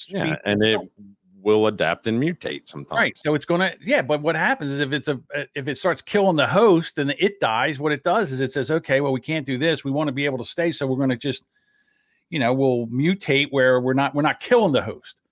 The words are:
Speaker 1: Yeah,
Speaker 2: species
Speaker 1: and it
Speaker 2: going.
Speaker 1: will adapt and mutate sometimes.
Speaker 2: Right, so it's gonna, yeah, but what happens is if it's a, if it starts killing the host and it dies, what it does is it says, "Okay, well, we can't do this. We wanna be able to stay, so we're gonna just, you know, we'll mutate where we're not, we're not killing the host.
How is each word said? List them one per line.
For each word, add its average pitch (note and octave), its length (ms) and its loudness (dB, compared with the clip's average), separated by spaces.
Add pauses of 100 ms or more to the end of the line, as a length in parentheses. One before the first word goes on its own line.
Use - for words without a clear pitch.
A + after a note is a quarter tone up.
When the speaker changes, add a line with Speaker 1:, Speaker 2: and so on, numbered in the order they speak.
Speaker 1:
Yeah, F#3 160 -4
Speaker 2:
species D#2 220 -2
Speaker 1:
and G#2 180 2
it A2 120 4
Speaker 2:
going. G2 120 -6 (540)
Speaker 1:
will G#2+ 240 4
adapt F2 400 -2
and A2+ 160 0
mutate D#3 460 -6
sometimes. - 280 -10
Speaker 2:
Right, - 220 -2
so D3+ 160 -2
it's C#3 100 -4
gonna, F3 360 -2
yeah, G3 200 0
but D3 220 -2
what D#3 140 -2
happens D#3+ 340 -2
is C#3 80 -4
if C#3 140 -2
it's D3 160 -4
a, C#3 120 -2 (360)
if C3+ 100 -8
it C3+ 100 -4
starts E3 240 -2
killing G3 360 2
the C#3 100 4
host E3+ 520 4
and C#3+ 200 0
it G#3 220 0
dies, C3 400 0
what D3+ 100 0
it D3 140 -4
does F3+ 260 2
is C3 100 -4
it C3 120 -2
says, C3+ 180 -2
"Okay, D#3 300 2
well, C#3+ 120 0
we C3 80 -2
can't D#3 240 -4
do B2+ 140 -2
this. D#3 240 0
We C3+ 80 -4
wanna D3 220 0
be C#3 120 -4
able C3+ 140 -2
to A#2 60 -6
stay, E3+ 260 -2
so C#3+ 160 -4
we're C3 120 0
gonna C3 180 2
just, - 280 -6 (880)
you E3+ 80 -4
know, B2 160 2
we'll B2+ 320 2
mutate C#3 640 0
where C3 300 4
we're B2+ 120 0
not, C3+ 220 2
we're D3 80 0
not D3 160 0
killing A3 340 2
the A#2 100 2
host. - 380 -12 (120)